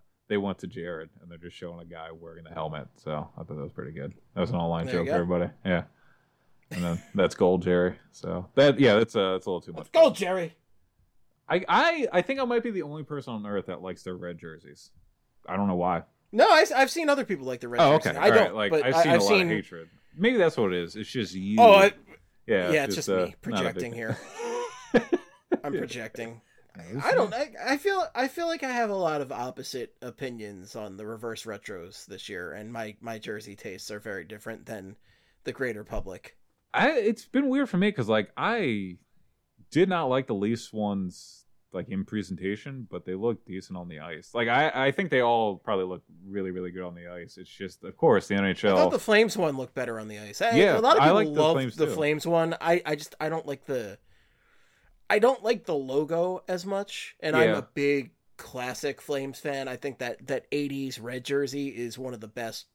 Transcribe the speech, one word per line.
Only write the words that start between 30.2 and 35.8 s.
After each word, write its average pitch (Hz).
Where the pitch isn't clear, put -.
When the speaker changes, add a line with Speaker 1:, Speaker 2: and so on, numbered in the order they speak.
Speaker 2:
on 101
the 107
reverse 110
retros 101
this 95
year, 90
and 107
my, 113
my 113
jersey 107
tastes 95
are 104
very 98
different 110
than 101
the 131
greater 117